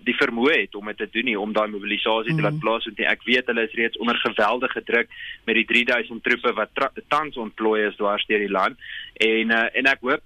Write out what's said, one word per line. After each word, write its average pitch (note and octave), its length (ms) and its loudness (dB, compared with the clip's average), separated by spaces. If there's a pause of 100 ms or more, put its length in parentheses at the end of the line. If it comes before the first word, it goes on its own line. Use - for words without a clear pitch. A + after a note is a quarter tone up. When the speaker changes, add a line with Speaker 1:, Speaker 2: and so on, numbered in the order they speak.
Speaker 1:
die B2 100 0
vermoë B2 480 2
het G2 140 -8
om G2+ 100 -10
dit G#2+ 120 -8
te G#2+ 140 -6
doen A2+ 140 -2
nie, A2+ 140 0
om G#2+ 140 -2
daai G#2+ 140 2
mobilisasie G#2+ 680 -2
te D#3 60 0
Speaker 2:
Mhm. - 20 0
Speaker 1:
laat D#3 160 0
plaasvind A2+ 400 -2
nie. A2 80 0
Ek G#2 180 0
weet B2 220 2
hulle A2+ 160 0
is A2+ 100 -4
reeds A#2 240 -2
onder A#2 180 0
geweldige A#2 680 0
druk A#2 240 0 (380)
met A2+ 100 0
die A2 100 4
drieduisend A#2 580 0
troepe A#2+ 300 0
wat G#2+ 220 -2
tra-, C3 160 0 (160)
tans D3 300 -2
ontplooi G#2+ 500 0
is G2 80 -4
dwars G#2 320 -2
deur G#2+ 120 2
die G2+ 120 -2
land. G2 260 0 (400)
En, A2 340 2
eh, A2+ 220 4
en B2+ 140 -2
ek C3+ 140 2
hoop, C3+ 240 0